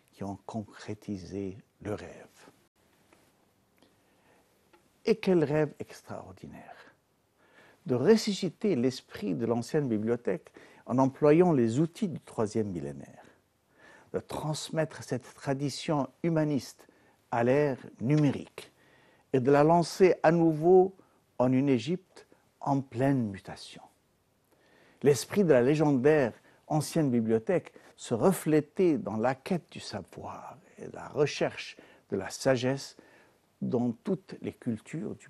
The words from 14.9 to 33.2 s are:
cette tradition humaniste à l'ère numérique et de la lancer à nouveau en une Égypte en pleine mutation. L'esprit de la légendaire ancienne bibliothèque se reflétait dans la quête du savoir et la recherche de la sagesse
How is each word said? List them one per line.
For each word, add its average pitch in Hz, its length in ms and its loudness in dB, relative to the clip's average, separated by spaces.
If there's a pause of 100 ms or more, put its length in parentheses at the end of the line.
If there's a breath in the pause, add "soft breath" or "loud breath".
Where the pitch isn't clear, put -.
cette - 320 -10
tradition 143 760 -4 (140)
humaniste 151 640 -2 (440 soft breath)
à 120 120 0
l'ère 135 360 2 (200)
numérique 131 720 -2 (600 soft breath)
et 135 60 4
de 123 100 0
la 143 140 6
lancer 170 580 4
à 160 100 6
nouveau 170 640 4 (440 soft breath)
en 127 120 2
une 131 160 2
Égypte 135 600 -2 (340 soft breath)
en 139 200 0
pleine 127 480 0
mutation. - 540 -14 (1200 soft breath)
L'esprit 143 400 2
de 151 100 6
la 123 80 8
légendaire 143 720 4 (320 soft breath)
ancienne 151 460 0
bibliothèque 113 600 0 (240 loud breath)
se - 200 -6
reflétait 156 800 2
dans 104 200 -6
la 123 180 0
quête - 360 -6
du - 80 -18
savoir - 800 -14 (220)
et - 120 -14
la - 180 -14
recherche - 680 -4 (320 loud breath)
de 104 80 -4
la 92 140 -8
sagesse 131 640 -2 (640 soft breath)